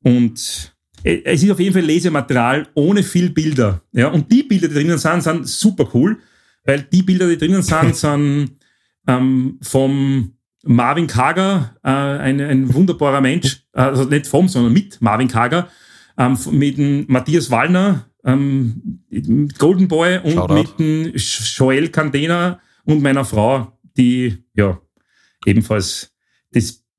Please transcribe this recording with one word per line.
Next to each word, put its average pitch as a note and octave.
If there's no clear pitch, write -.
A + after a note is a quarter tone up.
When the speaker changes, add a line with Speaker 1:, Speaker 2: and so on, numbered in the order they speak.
Speaker 1:
und B2
e-, E2+
es D3+
ist G3+
auf F#3
jeden F#3
Fall F#3
Lesematerial D3
ohne F#3
viel F3+
Bilder. B2+
Ja, C3
und D#3
die C4
Bilder, F3+
die D3+
drinnen D3+
sind, E3
sind D#3+
super F#3+
cool, E3+
weil C#3
die F#3
Bilder, F#3
die E3
drinnen F3+
sind, D#3+
<laughs> -
sind, C#3+
ähm, C3
vom C3+
Marvin C3
Kager, E3
äh, -
ein, C#3
ein C3
wunderbarer C#3+
Mensch, C#3
äh, -
also C3+
nicht B2+
vom, F3
sondern A#2+
mit -
Marvin A#2
Kager, B2
ähm, C3
f-, -
mit C#3
dem C#3+
Matthias C3+
Wallner, E3+
ähm, C3+
mit C#3+
Golden F3+
Boy F3
und E3+
Speaker 2:
Shoutout. F3
Speaker 1:
mit E3
dem D#3+
Sch-, -
Joel C3+
Candena D#3+
und D3+
meiner C#3
Frau, A2+
die, B2
ja, F#2+
ebenfalls G2+
das -